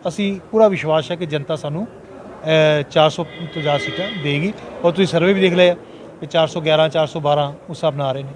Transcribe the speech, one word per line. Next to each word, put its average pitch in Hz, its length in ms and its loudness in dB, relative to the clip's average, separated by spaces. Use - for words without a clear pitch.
ਅਸੀਂ, 196 320 -4
ਪੂਰਾ 220 160 6
ਵਿਸ਼ਵਾਸ 156 440 0
ਹੈ 175 40 -2
ਕਿ 170 100 -6
ਜਨਤਾ 151 300 -4
ਸਾਨੂੰ, 151 320 -6
ਅਹ, 156 1040 0
ਚਾਰ 156 180 6
ਸੌ 170 140 -4
ਤੋਂ 165 380 -10
ਜ਼ਿਆਦਾ 143 160 0
ਸੀਟਾਂ 175 460 -6
ਦੇਗੀ। 147 300 -2
ਔਰ 170 80 4
ਤੁਸੀਂ 180 140 2
ਸਰਵੇ 165 280 2
ਵੀ 190 80 2
ਦੇਖ 180 120 4
ਲਿਆ 175 200 6
ਕਿ 160 60 -12
ਚਾਰ 160 220 2
ਸੌ 170 140 -8
ਗਿਆਰਾਂ, 156 280 4
ਚਾਰ 156 180 0
ਸੌ 165 120 -8
ਬਾਰਾਂ 147 280 2
ਉਸ 156 300 -12
ਹਿਸਾਬ 151 180 -2
ਨਾਲ 139 120 -2
ਆ 131 40 -2
ਰਹੇ 135 120 -6
ਨੇ। 135 120 -12